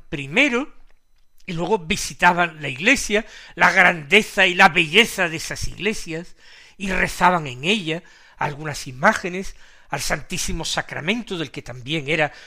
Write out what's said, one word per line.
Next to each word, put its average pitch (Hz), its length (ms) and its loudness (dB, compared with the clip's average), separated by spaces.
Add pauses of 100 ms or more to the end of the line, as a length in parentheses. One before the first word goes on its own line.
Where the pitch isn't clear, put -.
primero 233 720 -2 (640)
y 185 80 -8
luego 175 260 0
visitaban 170 800 2
la 143 80 -6
iglesia, 208 560 0 (300)
la 175 160 6
grandeza 180 720 4
y 180 80 2
la 190 160 8
belleza 175 600 2
de 160 80 -6
esas - 300 -4
iglesias, 180 680 -6 (420)
y 190 140 -6
rezaban 180 560 2
en 127 160 -10
ella 175 400 -2 (340)
algunas 147 480 -6
imágenes, 180 680 -2 (340)
al 143 100 -4
Santísimo 165 640 -4
Sacramento, 165 760 -4
del 147 100 -6
que - 140 -12
también 127 440 -6
era 156 240 0 (160)